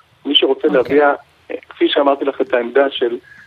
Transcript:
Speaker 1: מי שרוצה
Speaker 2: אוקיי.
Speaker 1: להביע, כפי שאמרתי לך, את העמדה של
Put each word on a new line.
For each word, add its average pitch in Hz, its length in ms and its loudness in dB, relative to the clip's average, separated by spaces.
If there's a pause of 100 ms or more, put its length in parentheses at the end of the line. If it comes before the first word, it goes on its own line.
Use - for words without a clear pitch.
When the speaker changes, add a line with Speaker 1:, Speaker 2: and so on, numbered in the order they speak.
(260)
Speaker 1:
מי 143 80 -2
שרוצה 135 340 0
Speaker 2:
אוקיי. 147 80 2
Speaker 1:
להביע, 139 380 2 (540)
כפי - 200 -2
שאמרתי 143 360 0
לך, 139 160 -4
את 131 140 -2
העמדה 123 360 0
של 120 280 -4 (280)